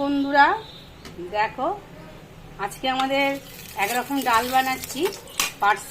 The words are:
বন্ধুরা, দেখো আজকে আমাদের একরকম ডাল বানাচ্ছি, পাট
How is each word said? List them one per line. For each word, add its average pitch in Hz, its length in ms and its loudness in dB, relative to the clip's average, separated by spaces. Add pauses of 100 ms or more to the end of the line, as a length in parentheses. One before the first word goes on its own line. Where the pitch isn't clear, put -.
বন্ধুরা, 285 460 6 (880)
দেখো 220 320 0 (960)
আজকে - 200 -6 (100)
আমাদের 269 320 2 (560)
একরকম 240 340 0 (120)
ডাল 233 140 6 (120)
বানাচ্ছি, 262 460 0 (600)
পাট 208 160 4 (140)